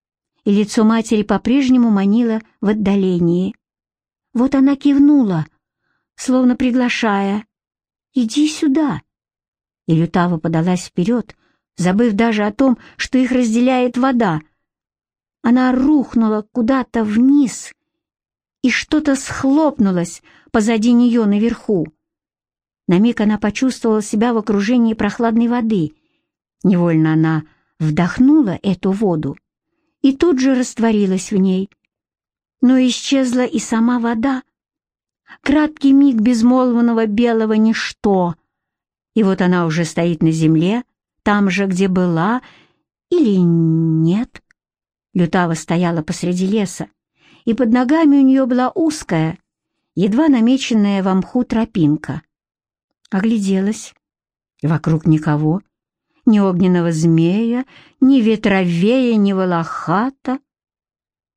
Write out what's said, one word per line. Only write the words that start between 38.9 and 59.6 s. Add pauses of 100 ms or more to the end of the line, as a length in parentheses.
И
вот
она
уже
стоит
на
земле, (380)
там
же,
где
была, (680)
или
нет. (720)
Лютава
стояла
посреди
леса, (560)
и
под
ногами
у
неё
была
узкая, (560)
едва
намеченная
во
мху
тропинка. (880)
Огляделась. (680)
Вокруг
никого. (640)
Ни
огненного
змея, (360)
ни
ветровея,
ни
волохата. (960)